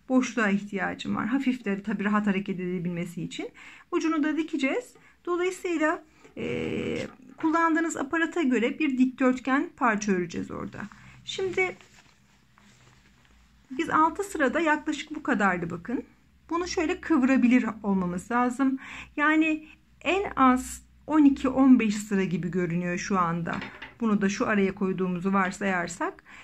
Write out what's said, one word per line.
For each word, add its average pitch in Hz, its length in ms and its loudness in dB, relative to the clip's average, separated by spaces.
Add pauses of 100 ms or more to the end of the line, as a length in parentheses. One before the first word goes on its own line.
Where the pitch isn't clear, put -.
boşluğa 247 420 2
ihtiyacım 196 680 -4
var. - 100 -2
Hafif 254 380 -2
de 196 180 -4
tabii 208 220 -4
rahat 208 220 0
hareket 190 340 -2
edebilmesi 175 640 -4
için. 339 280 -8 (400)
Ucunu 320 320 0
da 302 140 0
dikeceğiz. 320 580 -2 (300)
Dolayısıyla, 349 800 -2 (320)
e, - 680 -4 (300)
kullandığınız 330 600 2
aparata 330 460 -2
göre 247 360 2
bir 277 200 0
dikdörtgen 262 800 2
parça 208 360 0
öreceğiz 180 380 -2
orada. - 320 -10 (420)
Şimdi 370 520 -2 (2000)
biz 330 120 -4
altı 330 340 2
sırada 294 360 0
yaklaşık 302 540 -2
bu 302 80 -10
kadardı 190 480 0
bakın. 240 340 -6 (460)
Bunu 349 180 -2
şöyle 349 320 -2
kıvırabilir 247 680 4 (160)
olmamız 180 480 -2
lazım. 247 480 0 (380)
Yani 311 500 2 (340)
en 370 360 -2
az 254 460 2 (240)
on 302 180 6
iki, 277 240 6
on 262 320 8
beş 214 160 0
sıra 196 280 0
gibi 170 260 -2
görünüyor 175 480 -2
şu 202 200 -2
anda. 170 380 -2 (440)
Bunu 214 220 2
da 196 60 2
şu 233 180 -2
araya 196 280 2
koyduğumuzu 185 580 -2
varsayarsak, 190 920 -2 (200)